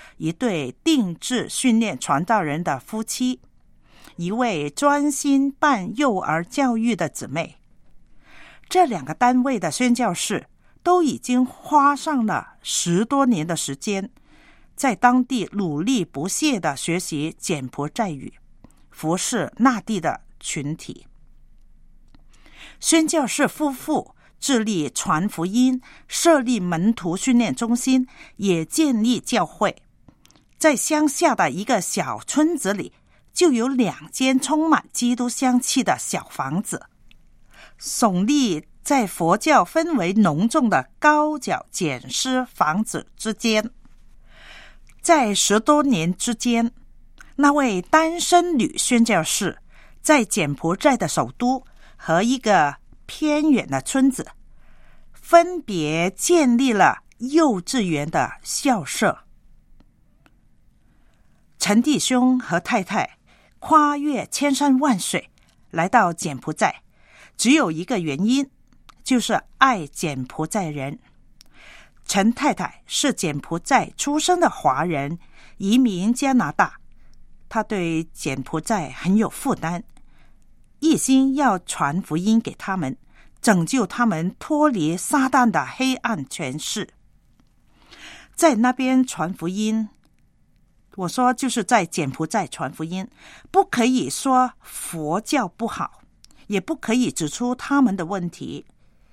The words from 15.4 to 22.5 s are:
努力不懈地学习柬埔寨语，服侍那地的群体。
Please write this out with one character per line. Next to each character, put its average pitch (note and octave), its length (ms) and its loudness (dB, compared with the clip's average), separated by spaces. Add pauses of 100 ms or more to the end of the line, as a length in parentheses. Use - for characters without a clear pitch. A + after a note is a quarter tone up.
努 D#3+ 300 -2
力 G#3 240 -2
不 C#3+ 200 -6
懈 C4+ 320 0
地 E3 200 -2
学 E3+ 200 -4
习 D#3+ 400 -6
柬 C#3+ 300 -4
埔 C#3+ 220 -6
寨 G#3 220 -4
语， - 220 -12 (560)
服 D#3+ 280 -2
侍 F3+ 400 -4
那 A#3 240 2
地 G#3+ 180 -4
的 D#3+ 220 -4 (180)
群 D3 340 -8
体。 - 320 -14 (1700)